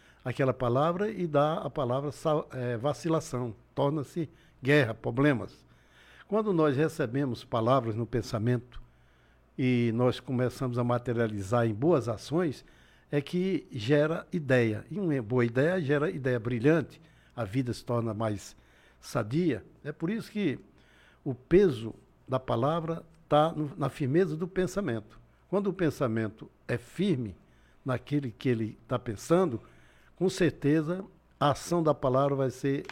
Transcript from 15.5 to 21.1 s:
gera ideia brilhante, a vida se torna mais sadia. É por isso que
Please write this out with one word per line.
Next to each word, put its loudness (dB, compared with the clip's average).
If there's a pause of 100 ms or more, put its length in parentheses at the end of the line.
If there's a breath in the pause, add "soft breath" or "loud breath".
gera 0
ideia -2
brilhante, 0 (360 soft breath)
a -4
vida -2
se -8
torna -2
mais -4 (440 soft breath)
sadia. -2 (200)
É -8
por -6
isso -6
que -2 (640 soft breath)